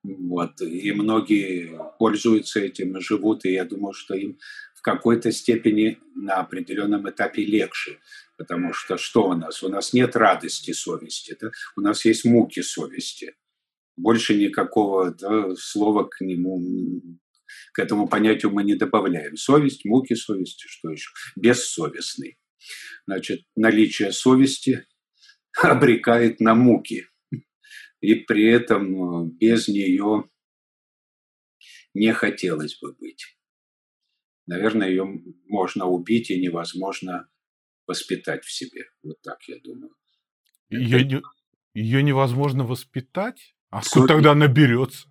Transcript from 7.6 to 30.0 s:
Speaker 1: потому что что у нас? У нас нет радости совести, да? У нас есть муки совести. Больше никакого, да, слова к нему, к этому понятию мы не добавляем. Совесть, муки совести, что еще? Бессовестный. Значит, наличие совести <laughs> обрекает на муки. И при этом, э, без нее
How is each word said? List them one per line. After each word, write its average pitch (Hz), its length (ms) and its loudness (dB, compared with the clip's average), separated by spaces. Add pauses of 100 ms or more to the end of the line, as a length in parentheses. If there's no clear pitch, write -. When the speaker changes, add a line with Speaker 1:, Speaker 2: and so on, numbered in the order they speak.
Speaker 1:
потому 87 360 -6
что - 240 -6
что 101 320 2
у 87 60 0
нас? 85 280 -8
У 95 60 -4
нас 95 240 -6
нет 123 220 2
радости 92 580 0
совести, - 680 -12
да? 110 100 -10 (260)
У 101 40 -6
нас 104 240 -2
есть 110 200 4
муки 117 360 4
совести. - 760 -10 (600)
Больше 110 380 2
никакого, 101 760 0
да, 98 440 -2
слова 104 500 -2
к - 160 -16
нему, 90 800 -4 (720)
к - 60 -4
этому 104 300 0
понятию 107 440 2
мы 101 120 0
не 104 100 2
добавляем. 95 600 -2
Совесть, 143 480 2
муки 120 300 2
совести, 95 520 -8
что - 240 -12
еще? - 200 -14 (260)
Бессовестный. - 1000 -2 (720)
Значит, 95 360 -6 (140)
наличие 107 560 2
совести 131 720 2 (680)
<laughs> - 100 0
обрекает 120 800 4
на 113 140 6
муки. 113 520 4 (920)
И 110 140 6
при 107 320 2
этом, 95 800 0
э, 82 40 -8
без 113 380 2
нее 101 560 0 (1700)